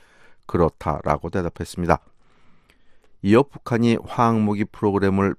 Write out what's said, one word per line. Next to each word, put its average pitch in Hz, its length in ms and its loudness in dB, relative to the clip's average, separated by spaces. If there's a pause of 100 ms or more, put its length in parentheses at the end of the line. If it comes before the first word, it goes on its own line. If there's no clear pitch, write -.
(460)
그렇다라고 78 840 -2
대답했습니다. 85 680 -4 (1200)
이어 107 200 6
북한이 117 600 0
화학무기 107 680 0
프로그램을 98 680 0